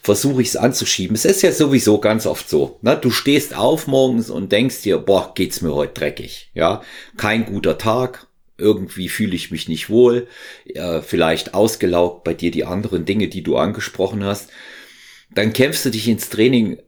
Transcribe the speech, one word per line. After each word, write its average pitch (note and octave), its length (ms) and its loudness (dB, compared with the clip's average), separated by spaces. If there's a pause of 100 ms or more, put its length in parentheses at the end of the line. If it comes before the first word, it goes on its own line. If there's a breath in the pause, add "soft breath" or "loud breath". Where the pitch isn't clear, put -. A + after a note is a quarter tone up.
versuche B2+ 400 2
ich's - 140 0
anzuschieben. A2 600 0
Es - 100 -2
ist F#3+ 160 4
ja F3 100 4
sowieso B2+ 480 4
ganz A2 260 2
oft D#2 240 -4
so, C#2+ 320 0
ne? C3 200 2
Du B2+ 80 2
stehst - 460 0
auf C#3+ 320 0
morgens C3 420 2
und F#2 220 -6
denkst A#2 320 0
dir, F2 160 2
„Boah, F#2 360 0
geht's - 260 -2
mir D#2 120 -2
heute C#2+ 200 -2
dreckig“, - 600 -8
ja. F2+ 280 0 (360 loud breath)
Kein A2 280 0
guter G2 320 -2
Tag, B2 500 -2 (300)
irgendwie F#2+ 520 0
fühle G2 260 -2
ich - 160 -8
mich D#2+ 160 -8
nicht D#2+ 220 -6
wohl, A#2+ 380 4 (380 loud breath)
äh, E2 360 -4
vielleicht D#2+ 520 -2
ausgelaugt F2+ 680 2
bei E2 100 -2
dir E2+ 180 -2
die - 140 -4
anderen F#2 400 -4
Dinge, G2 220 0
die F2+ 160 -8
du C#2+ 140 0
angesprochen G2 680 -2
hast. G2+ 260 -6 (840 loud breath)
Dann A2 200 0
kämpfst C3+ 320 0
du C3+ 60 2
dich G#2+ 160 -2
ins A2+ 220 0
Training A2 480 2 (100)